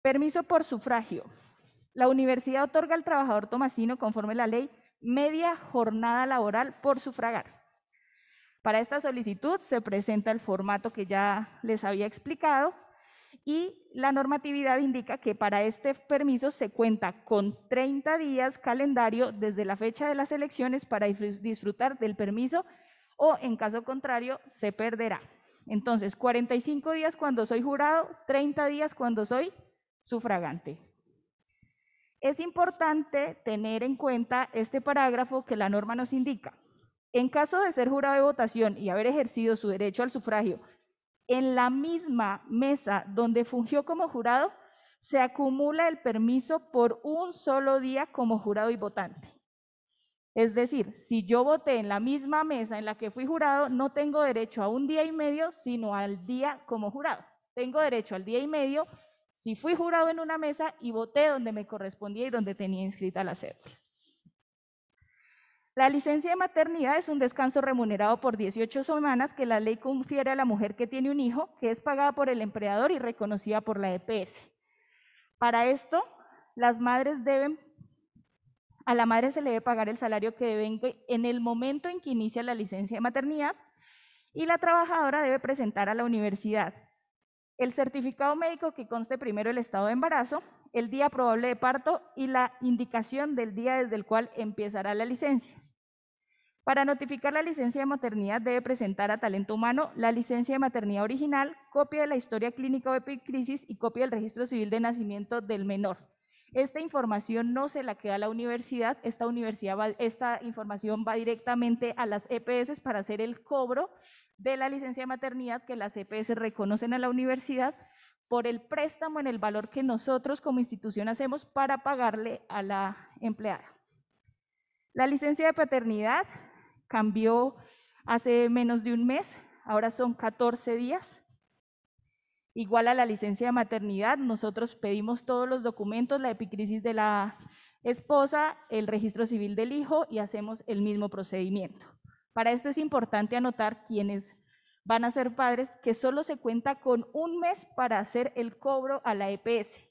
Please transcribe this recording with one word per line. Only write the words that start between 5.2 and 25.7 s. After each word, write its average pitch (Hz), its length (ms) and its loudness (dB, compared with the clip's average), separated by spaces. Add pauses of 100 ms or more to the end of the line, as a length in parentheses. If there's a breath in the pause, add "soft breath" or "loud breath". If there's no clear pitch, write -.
jornada 233 720 0
laboral 247 560 0
por 269 180 2
sufragar. 233 640 -6 (1000 soft breath)
Para 220 180 2
esta 285 220 -2
solicitud 254 580 -2
se 240 220 -2
presenta 208 500 -2
el 226 80 0
formato 202 520 -2
que 202 140 -6
ya 202 580 0
les 220 200 -2
había 202 220 0
explicado 285 680 0 (720 soft breath)
y 330 480 -4
la 269 180 2
normatividad 277 680 2
indica 269 400 0
que 208 160 0
para 208 280 2
este 226 300 0
permiso 277 580 2
se 208 180 -4
cuenta 214 540 0
con 208 340 2 (120)
treinta 277 480 0
días 262 400 0
calendario 247 760 2
desde 208 320 -2
la 196 140 -2
fecha 226 300 -2
de 294 80 0
las 277 160 -2
elecciones 285 540 -2
para 208 220 0
disfr-, 202 340 -2
disfrutar 226 580 -2
del 214 160 0
permiso 240 500 -2 (520 soft breath)
o, 294 220 6
en 240 160 -2
caso 226 280 -2
contrario, 262 580 -4 (100)
se 202 220 -2
perderá. 226 480 -2 (460 soft breath)
Entonces, 208 480 0